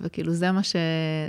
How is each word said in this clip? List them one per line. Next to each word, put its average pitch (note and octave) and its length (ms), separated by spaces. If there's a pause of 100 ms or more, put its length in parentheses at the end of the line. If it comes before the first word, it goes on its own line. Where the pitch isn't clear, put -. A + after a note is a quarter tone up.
וכאילו E3 320
זה F3+ 180
מה G3 120
ש-, - 120 (540)